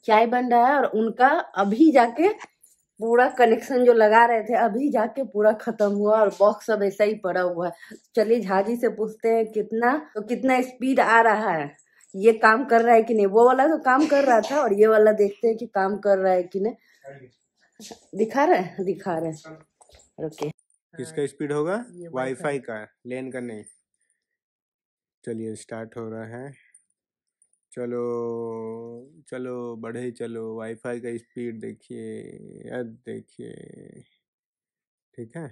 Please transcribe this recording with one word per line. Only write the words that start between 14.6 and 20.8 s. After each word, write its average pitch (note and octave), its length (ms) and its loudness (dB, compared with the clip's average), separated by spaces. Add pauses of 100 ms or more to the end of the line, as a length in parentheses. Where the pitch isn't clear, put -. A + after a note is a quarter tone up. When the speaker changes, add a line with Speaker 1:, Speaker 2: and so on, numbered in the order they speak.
Speaker 1:
और A3 120 0
ये G#3 140 6
वाला G#3+ 240 6
देखते G3+ 360 0
हैं A3+ 100 0
कि A#3+ 100 -10
काम G3 300 -2
कर G3+ 200 2
रहा F#3+ 160 2
है F3+ 100 0
कि F#3 160 -8
नहीं। A3 140 -4 (1400)
दिखा A3+ 300 0
रहे D#4 140 4
हैं? F#3 260 -8
दिखा F3+ 320 -6
रहे D#3+ 140 -6
हैं, D#3 260 -18 (680)
ओके। D3+ 360 -10 (360)